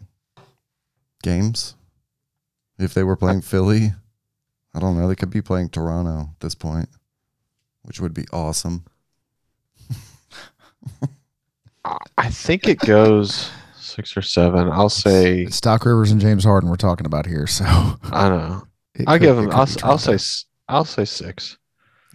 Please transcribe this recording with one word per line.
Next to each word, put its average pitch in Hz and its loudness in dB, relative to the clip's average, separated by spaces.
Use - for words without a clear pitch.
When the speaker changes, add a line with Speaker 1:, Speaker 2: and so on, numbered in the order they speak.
Speaker 1:
Games? 98 -2
If 92 -4
they 95 0
were 95 0
playing 92 0
Philly, 104 0
I 78 -8
don't 90 -2
know. 87 0
They 95 -2
could 90 -6
be 104 -4
playing 90 -4
Toronto 82 -6
at - -20
this 82 -10
point, 82 -6
which - -18
would 85 -6
be 78 -10
awesome. 85 -6
<laughs> - -10
Speaker 2:
I, - -8
I 117 -2
think - -4
it 151 2
goes 107 4
six - -14
or 98 -2
seven. 87 2
I'll 95 2
say 92 4
Speaker 3:
It's - -6
Doc 113 2
Rivers 113 4
and 107 4
James 101 2
Harden 95 4
we're 87 -2
talking 87 -2
about 76 -4
here, 80 -4
so - -4
Speaker 2:
I 87 2
know. 87 -2
Speaker 3:
it 123 -4
Speaker 2:
I'll 151 4
Speaker 3:
could, 165 4
Speaker 2:
give 139 8
Speaker 3:
it - 2
Speaker 2:
him, - 2
Speaker 3:
could 87 -2
Speaker 2:
I'll 131 4
Speaker 3:
be 131 -6
Speaker 2:
s-, - -8
I'll 139 2
Speaker 3:
Toronto. 117 -6
Speaker 2:
say 120 2
s-, - -6
I'll 143 0
say 110 -4
six. - -12